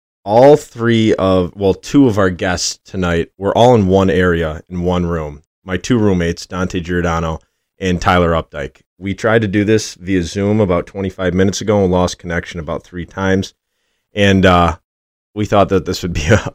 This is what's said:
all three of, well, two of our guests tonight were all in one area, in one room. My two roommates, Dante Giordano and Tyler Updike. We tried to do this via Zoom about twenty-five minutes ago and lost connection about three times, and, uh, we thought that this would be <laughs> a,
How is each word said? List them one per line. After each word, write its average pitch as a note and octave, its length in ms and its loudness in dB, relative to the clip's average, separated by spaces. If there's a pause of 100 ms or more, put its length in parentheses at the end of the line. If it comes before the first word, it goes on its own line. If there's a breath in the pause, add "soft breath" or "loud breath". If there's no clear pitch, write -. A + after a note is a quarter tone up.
(240)
all B2 320 6
three A#2 580 0
of, F#2 420 0
well, G2 180 0
two - 320 2
of G#2 120 0
our F#2+ 120 2
guests F2+ 540 -6
tonight F2 520 -4
were G2 220 -2
all B2 160 6
in G2+ 140 2
one F#2+ 220 4
area, E2 580 0
in F2 160 -8
one F2+ 200 0
room. D#2 380 -8 (220)
My F#2+ 120 -6
two A#2+ 220 0
roommates, F2+ 480 0
Dante F#2 320 -6
Giordano E2+ 600 -4 (400)
and F2+ 200 -2
Tyler F2+ 360 2
Updike. D2+ 500 -10 (100)
We G2 160 -8
tried A2 300 0
to G#2+ 60 -2
do G2+ 160 0
this G#2+ 320 -2
via F2+ 260 -2
Zoom G2+ 380 -2
about F2+ 260 0
twenty-five F#2+ 480 -4
minutes F#2+ 280 0
ago G#2 200 0
and F#2 80 2
lost F2+ 300 0
connection F2 400 -8
about D#2 240 -10
three F2 220 -12
times, F#2+ 480 -2 (580)
and, G2 340 2
uh, F2 300 4 (580)
we G#2 120 -4
thought G2 240 2
that F#2+ 140 0
this F#2 200 -6
would F2 80 -6
be D#2 140 -6
<laughs> E2 40 2
a, - 240 0